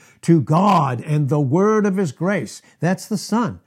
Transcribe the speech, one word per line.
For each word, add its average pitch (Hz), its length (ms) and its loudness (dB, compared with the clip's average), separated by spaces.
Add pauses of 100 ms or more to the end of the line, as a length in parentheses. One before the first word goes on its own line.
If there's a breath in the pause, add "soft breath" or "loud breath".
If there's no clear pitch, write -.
(220 loud breath)
"to 165 200 4
God 156 600 2
and 151 260 -2
the 147 140 0
word 196 440 2
of 196 120 -2
his 175 160 -2
grace." 165 480 -6 (180 soft breath)
That's 180 280 -2
the 214 100 -4
Son. 202 500 -4